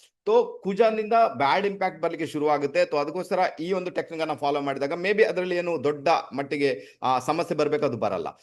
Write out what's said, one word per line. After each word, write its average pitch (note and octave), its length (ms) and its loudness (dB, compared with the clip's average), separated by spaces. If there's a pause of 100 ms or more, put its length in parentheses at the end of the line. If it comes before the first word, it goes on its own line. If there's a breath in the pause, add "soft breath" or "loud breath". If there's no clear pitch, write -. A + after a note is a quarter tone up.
(260 soft breath)
ತೋ A3+ 380 2
ಕುಜನಿಂದ G#3+ 500 2 (200)
ಬ್ಯಾಡ್ D3 320 2
ಇಂಪ್ಯಾಕ್ಟ್ F#3+ 360 -4
ಬರ್ಲಿಕ್ಕೆ E3 260 -2
ಶುರು D3 220 0
ಆಗುತ್ತೆ. C#3+ 360 2
ತೋ D#3 120 0
ಅದಕ್ಕೋಸ್ಕರ F3 420 -2 (200)
ಈ F3 140 -4
ಒಂದು F3+ 180 -4
ಟೆಕ್ನಿಕ್ D#3+ 300 -6
ಅನ್ನ D#3 120 -2
ಫಾಲೋ C#3+ 280 0
ಮಾಡಿದಾಗ C#3 300 -2
maybe G3 320 2
ಅದರಲ್ಲಿ F3+ 320 0
ಏನು E3+ 280 -2
ದೊಡ್ಡ C#3+ 240 0 (280)
ಮಟ್ಟಿಗೆ, C#3 680 -2
ಆ, B2+ 160 2
ಸಮಸ್ಯೆ D#3 380 -2
ಬರ್ಬೇಕು, D3 280 0
ಅದು B2 120 -2
ಬರಲ್ಲ. F#2+ 300 -2 (160 soft breath)